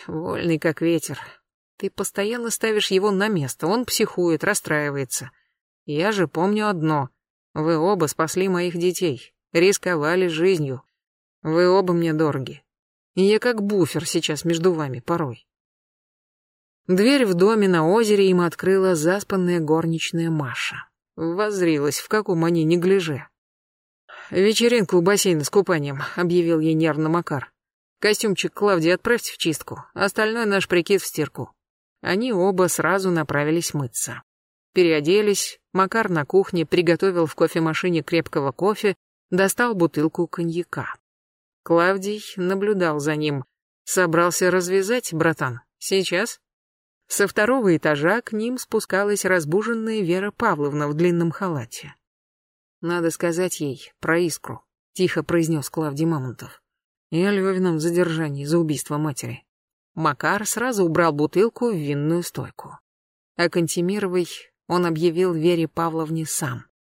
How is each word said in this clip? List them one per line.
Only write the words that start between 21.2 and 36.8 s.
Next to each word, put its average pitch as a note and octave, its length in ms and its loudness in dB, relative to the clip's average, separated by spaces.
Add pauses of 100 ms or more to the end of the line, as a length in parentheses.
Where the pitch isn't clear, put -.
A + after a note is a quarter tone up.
в - 80 -16
каком G#3 360 0
они E3+ 200 2
неглиже. E3+ 640 0 (1000)
«Вечеринку G#3+ 640 2
у F3 60 6
бассейна F3+ 420 2
с - 60 -6
купанием», D3 500 0 (160)
объявил E3+ 420 2
ей D#3+ 160 2
нервно D#3 340 2
Макар. D#3+ 440 -2 (480)
«Костюмчик G#3 520 0
Клавдии F3+ 380 2
отправьте A3+ 420 0
в - 40 -16
чистку, - 480 -6 (100)
остальной A3 520 -2
наш G3 220 0
прикид F3+ 340 2
в - 40 -10
стирку». - 460 -8 (480)
Они A3+ 320 -2
оба F#3 360 2
сразу F#3 420 0
направились D#3 640 0
мыться. - 480 -6 (500)
Переоделись, F#3 880 2 (120)
Макар F#3+ 380 0
на D#3+ 140 0
кухне F#3 420 0
приготовил F3 600 2